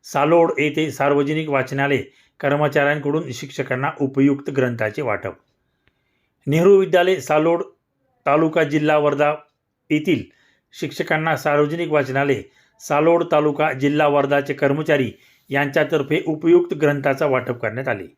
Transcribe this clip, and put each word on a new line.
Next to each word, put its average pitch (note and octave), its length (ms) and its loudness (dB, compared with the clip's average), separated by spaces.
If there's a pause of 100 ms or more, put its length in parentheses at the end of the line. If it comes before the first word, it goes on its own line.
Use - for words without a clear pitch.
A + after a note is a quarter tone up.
सालोड E3 540 2
येथे D3+ 320 -2
सार्वजनिक D3 580 0
वाचनालय C3+ 540 -2 (380)
कर्मचाऱ्यांकडून C#3+ 920 0
शिक्षकांना C3+ 580 -6 (100)
उपयुक्त C#3 500 0
ग्रंथाचे B2 520 -2
वाटप. G2+ 300 -6 (1120)
नेहरू F3 320 6
विद्यालय F3+ 420 2
सालोड, E3 420 0 (640)
तालुका D#3+ 380 2
जिल्हा D3+ 340 0
वर्धा D3 360 0 (560)
येथील D3+ 320 0 (580)
शिक्षकांना D#3 560 -2
सार्वजनिक D3+ 540 0
वाचनालय C3+ 520 0 (380)
सालोड, E3 520 2
तालुका D3+ 400 2
जिल्हा D3 360 0
वर्धाचे C#3+ 460 0
कर्मचारी C#3+ 580 0 (360)
यांच्यातर्फे C#3+ 760 0
उपयुक्त E3+ 480 2
ग्रंथाचा C#3+ 520 0
वाटप B2 360 -2
करण्यात A#2+ 260 -6
आले. G2 180 -6 (120)